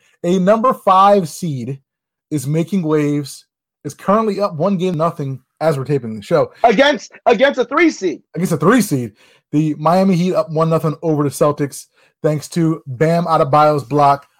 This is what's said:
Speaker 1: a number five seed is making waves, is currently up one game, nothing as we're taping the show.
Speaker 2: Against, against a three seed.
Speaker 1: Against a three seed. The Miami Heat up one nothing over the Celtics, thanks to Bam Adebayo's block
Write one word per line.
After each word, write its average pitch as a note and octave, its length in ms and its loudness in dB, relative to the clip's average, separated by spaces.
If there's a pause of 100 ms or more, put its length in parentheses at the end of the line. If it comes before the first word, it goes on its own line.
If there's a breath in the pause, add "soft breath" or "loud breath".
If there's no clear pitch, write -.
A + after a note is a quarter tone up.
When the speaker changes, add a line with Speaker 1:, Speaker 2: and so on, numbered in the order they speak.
(240)
Speaker 1:
a F3+ 140 0
number A3 360 2
five G3 540 4
seed C3+ 520 -8 (500)
is C#3+ 160 -4
making E3 360 -2
waves, D3 640 -2 (380)
is D3 100 -10
currently G3+ 460 -2
up G3 140 -2
one F#3 220 -2
game, F3+ 200 -2
nothing D3+ 460 -4 (180)
as D#3 160 0
we're C3 80 -6
taping A#2+ 300 -4
the G#2+ 80 -12
show. D3 300 0 (100)
Speaker 2:
Against, C4 500 2 (140 loud breath)
against B3 320 2
a A#3+ 60 -2
three D#4 260 0
seed. F#3 320 -6 (120)
Speaker 1:
Against E3 180 -4
a D#3+ 40 0
three G3+ 240 4
seed. B2+ 360 -4 (340 soft breath)
The D3+ 240 0
Miami F3+ 400 2
Heat F3 200 0
up D#3+ 160 -2
one D#3+ 200 0
nothing D#3 320 0
over D3+ 220 0
the C#3 60 -2
Celtics, D3 560 -2 (360)
thanks D3+ 280 -4
to D#3+ 360 -2
Bam D#3+ 380 0
Adebayo's D3+ 580 2
block C#3+ 460 0 (120)